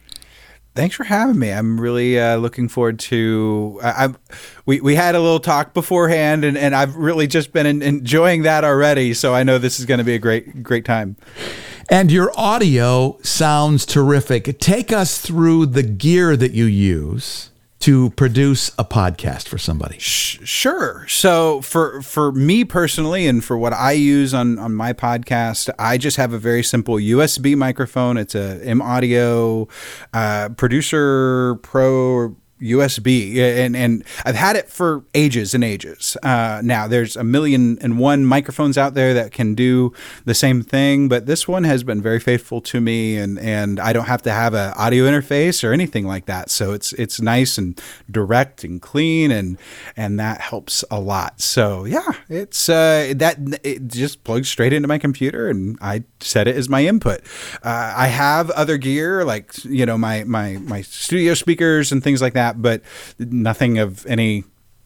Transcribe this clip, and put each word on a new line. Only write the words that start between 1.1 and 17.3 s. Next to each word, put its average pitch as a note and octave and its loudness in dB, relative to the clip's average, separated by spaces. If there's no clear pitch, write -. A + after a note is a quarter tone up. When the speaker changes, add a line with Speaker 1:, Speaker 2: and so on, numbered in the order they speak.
Speaker 1:
me. A2 0
I'm A2 0
really, A#2+ 2
uh, A#2 2
looking A#2 -2
forward A#2 0
to, A2 0
I, A#2 0
I'm, C3 -4
we, C3+ 2
we C#3+ 4
had F3 2
a F3 2
little E3 4
talk D3+ 0
beforehand, D#3+ 2
and, C#3+ 0
and C#3 0
I've C#3 0
really D#3+ 0
just D3 -2
been D3 2
en-, D3 0
enjoying D3 2
that D#3 2
already. C#3 4
So B2+ 0
I C3 2
know C3 4
this B2 -2
is B2+ -10
gonna B2 2
be A#2 0
a A2 -2
great, A#2 -2
great A#2 -2
time. G#2+ -2
Speaker 2:
And F3+ 6
your F3+ 4
audio C3+ 2
sounds D3+ 2
terrific. C#3 2
Take A3 2
us G3 0
through E3 4
the C3 2
gear D3+ 2
that B2 2
you A2+ 2
use G2 0